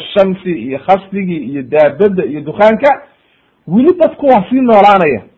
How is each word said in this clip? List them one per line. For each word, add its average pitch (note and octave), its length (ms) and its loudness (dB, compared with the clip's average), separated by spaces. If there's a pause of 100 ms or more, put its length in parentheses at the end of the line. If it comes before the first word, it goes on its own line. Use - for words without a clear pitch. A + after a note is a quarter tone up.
(140)
Shamsi F#3+ 380 -2
iyo C3+ 280 -8
Khasdigii F#3+ 580 -4 (140)
iyo C#3 120 -8
Daabadda D3+ 640 0
iyo D3 160 -8
Dukhaanka, G#3+ 600 0 (680)
weli B3 320 2
dadku - 260 -2
waa A#3+ 240 4
sii C4 120 0
noolaanaya. G3 600 4 (160)